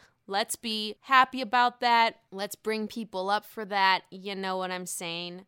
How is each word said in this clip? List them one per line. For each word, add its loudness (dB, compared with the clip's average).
Let's -2
be -6
happy 4
about 2
that. 4
Let's -8
bring -4
people -6
up 0
for -10
that. 4
You -10
know -4
what -4
I'm -8
saying? -8